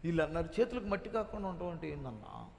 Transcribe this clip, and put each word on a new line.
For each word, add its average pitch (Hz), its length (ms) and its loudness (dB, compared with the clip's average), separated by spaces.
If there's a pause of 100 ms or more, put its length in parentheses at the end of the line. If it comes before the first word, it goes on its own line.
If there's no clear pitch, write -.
వీళ్ళు 165 200 6
అన్నారు, 165 260 0 (100)
"చేతులకు 240 260 4
మట్టి 202 240 0
కాకుండా 208 380 -2
ఉండటం 175 220 -2
అంటే 165 200 -4
ఏందన్నా?" 120 560 -8 (140)